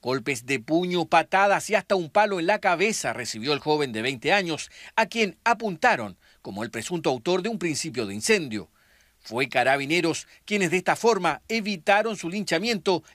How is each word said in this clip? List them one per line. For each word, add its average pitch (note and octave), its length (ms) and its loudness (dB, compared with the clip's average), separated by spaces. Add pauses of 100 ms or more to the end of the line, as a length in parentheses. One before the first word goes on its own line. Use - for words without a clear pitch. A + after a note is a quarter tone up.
Golpes B2 420 -2
de C3 140 -2
puño, E3+ 480 0
patadas F#3+ 640 4
y G#3 40 0
hasta G3+ 200 2
un E3 160 -2
palo G#3 280 2
en E3 60 -2
la G3+ 140 2
cabeza F3+ 540 0
recibió A#2+ 400 -4
el C#3 60 -2
joven D3+ 320 0
de A2 120 -4
veinte C3+ 300 0
años, F3 360 -2 (260)
a A3 120 2
quien A3 360 -2
apuntaron G#3 720 0 (280)
como G2+ 200 -8
el A#2 60 -6
presunto E3 400 -4
autor F3 320 0
de G3 80 -4
un A3+ 80 -6
principio D3+ 480 -4
de G2 80 -8
incendio. G#2+ 560 -2 (480)
Fue B2 320 -4
Carabineros C#3 800 0 (180)
quienes G3 240 0
de F3 80 0
esta F3+ 180 0
forma F3+ 520 2
evitaron G#3+ 720 0
su E3+ 120 -6
linchamiento F#3 760 0 (120)